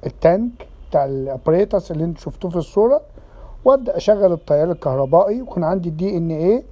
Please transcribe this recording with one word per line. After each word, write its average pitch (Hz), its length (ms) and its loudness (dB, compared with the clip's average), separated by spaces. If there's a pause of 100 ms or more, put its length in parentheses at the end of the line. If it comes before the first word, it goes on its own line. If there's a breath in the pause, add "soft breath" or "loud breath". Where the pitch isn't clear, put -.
التانك 208 640 0 (220)
بتاع 143 140 0
الابريتس 139 840 -2
اللي 160 140 -4
انتوا 170 180 -8
شفتوه - 280 -8
في 170 60 -6
الصوره، 226 440 2 (640 soft breath)
وابدا 254 320 2
اشغل 196 360 4
التيار 160 380 0
الكهربائي، 160 720 0
ويكون 185 240 -6
عندي 175 240 -2
الدي 175 280 -4
ان 165 140 -2
ايه 175 420 0